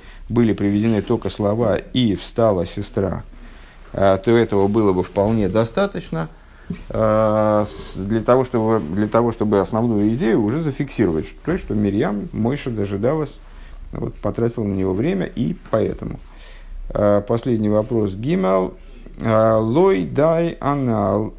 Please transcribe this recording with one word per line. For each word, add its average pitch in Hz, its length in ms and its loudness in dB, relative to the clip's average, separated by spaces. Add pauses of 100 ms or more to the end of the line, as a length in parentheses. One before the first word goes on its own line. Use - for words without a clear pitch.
(280)
были 113 240 4
приведены 104 500 2
только 110 260 -2
слова 107 480 0
«и 123 380 0
встала 101 520 0
сестра», 95 580 -4 (680)
а, 98 260 4
то 117 180 4
этого 101 320 2
было 104 240 4
бы 92 100 2
вполне 104 460 0
достаточно, 160 800 -2 (640)
а, 107 760 2
с-, - 300 -10
для 101 240 -2
того, 123 240 4
чтобы, 110 360 0 (140)
для 104 140 0
того, 117 240 2
чтобы 107 260 2
основную 110 560 2
идею 175 280 2
уже 113 180 0
зафиксировать, 120 640 -2
что, - 100 -18 (100)
то 151 60 0
есть, 185 120 -4
что - 100 -4
Мирьям 131 580 0
Мойше 123 380 -2
дожидалась, 110 680 -2 (520)
вот, - 260 -8
потратила 117 480 -2
на 101 100 0
него 95 200 0
время, 165 320 -2
и 156 300 -4 (140)
поэтому. - 500 -2 (720)
А, 104 320 2
последний 117 480 0
вопрос. 107 440 0
Гимел. 185 600 0 (480)
А, 113 360 4
«Лой 170 460 2
дай 160 560 2
анал», 110 800 0